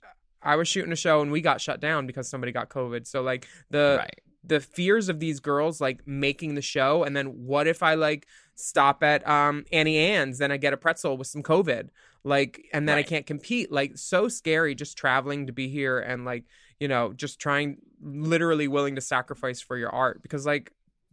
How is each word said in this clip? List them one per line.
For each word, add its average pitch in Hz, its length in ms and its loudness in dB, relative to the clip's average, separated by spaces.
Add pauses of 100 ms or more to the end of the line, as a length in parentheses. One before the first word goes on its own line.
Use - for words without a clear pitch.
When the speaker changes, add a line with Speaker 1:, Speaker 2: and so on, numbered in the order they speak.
(440)
Speaker 1:
I 147 140 2
was 165 100 0
shooting 175 240 -2
a 160 60 -4
show 156 240 2
and 147 100 -2
we 160 100 -2
got 151 200 0
shut 131 180 -6
down 151 260 -2
because 127 240 -10
somebody 123 220 -6
got 117 180 -6
covid. 120 380 -6
So, 135 160 -4
like, 127 240 -4 (240)
the 143 300 4
Speaker 2:
Right. - 200 -10 (260)
Speaker 1:
the 156 120 2
fears 190 500 2
of 156 100 -2
these 156 200 -2
girls, 147 420 0
like, 131 240 -2
making 143 480 -2
the 143 80 -4
show, 147 420 2
and 143 120 -2
then 135 120 -2 (200)
what 143 200 2
if 165 140 0
I, 160 140 4
like, 151 320 0 (260)
stop - 500 4
at, 147 240 4
um, 147 440 4
Auntie 156 260 2
Anne's, 156 400 2
then 143 140 0
I 139 60 0
get 139 140 2
a 139 60 -2
pretzel 139 400 0
with 135 100 -10
some 147 140 -8
covid, 156 480 2 (340)
like, 139 480 0
and 151 160 0
then 151 80 4
I 147 40 4
Speaker 2:
Right. 147 80 -2
Speaker 1:
can't 151 180 -4
compete. 175 460 -4
Like, 139 260 -2
so 202 300 0
scary 160 480 0
just 147 240 -12
traveling 135 480 0
to 127 40 -8
be 131 160 -6
here 135 320 -2
and, 123 260 -6
like, 120 180 -8 (360)
you 143 80 -4
know, 120 240 0
just 135 280 -10
trying, 143 380 -2 (220)
literally 156 680 0
willing 139 280 0
to 131 60 -6
sacrifice 127 600 -4
for 127 160 -8
your 117 120 -4
art. 127 320 0
Because, 143 240 -8
like, 147 260 -2 (420)